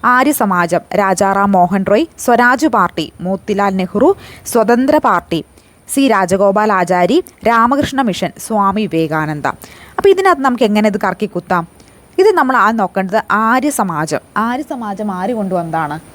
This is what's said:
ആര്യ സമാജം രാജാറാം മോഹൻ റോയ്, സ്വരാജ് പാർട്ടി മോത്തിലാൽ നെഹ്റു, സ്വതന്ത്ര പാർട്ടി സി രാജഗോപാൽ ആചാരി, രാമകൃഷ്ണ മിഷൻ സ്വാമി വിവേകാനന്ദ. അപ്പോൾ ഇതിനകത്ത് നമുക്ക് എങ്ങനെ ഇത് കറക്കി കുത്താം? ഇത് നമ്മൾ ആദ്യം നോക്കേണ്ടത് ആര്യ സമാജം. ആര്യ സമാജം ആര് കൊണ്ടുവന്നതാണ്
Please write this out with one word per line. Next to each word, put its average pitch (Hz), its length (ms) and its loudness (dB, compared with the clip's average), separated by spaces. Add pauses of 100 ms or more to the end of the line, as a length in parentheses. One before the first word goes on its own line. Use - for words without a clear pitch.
(140)
ആര്യ 269 280 2
സമാജം 175 420 0 (180)
രാജാറാം 196 560 2
മോഹൻ 185 340 2
റോയ്, 254 140 2 (200)
സ്വരാജ് 247 500 2
പാർട്ടി 175 300 0 (200)
മോത്തിലാൽ 196 560 -2
നെഹ്റു, 208 280 0 (440)
സ്വതന്ത്ര 240 440 2 (100)
പാർട്ടി 175 340 0 (520)
സി 277 80 0 (120)
രാജഗോപാൽ 196 680 2
ആചാരി, 180 380 2 (320)
രാമകൃഷ്ണ 254 600 0
മിഷൻ 175 220 -4 (140)
സ്വാമി 202 400 0
വിവേകാനന്ദ. 156 640 -2 (500)
അപ്പോൾ 403 160 4
ഇതിനകത്ത് 359 340 2
നമുക്ക് 247 220 0
എങ്ങനെ 214 240 2
ഇത് 208 120 -4
കറക്കി 190 300 -4
കുത്താം? 175 300 -2 (560)
ഇത് 403 80 2 (100)
നമ്മൾ 262 240 0
ആദ്യം 220 180 0
നോക്കേണ്ടത് 190 380 -2 (280)
ആര്യ 262 320 0
സമാജം. 160 440 -4 (240)
ആര്യ 254 260 -6
സമാജം 214 460 -8
ആര് 214 200 -4
കൊണ്ടുവന്നതാണ് 165 580 -4 (160)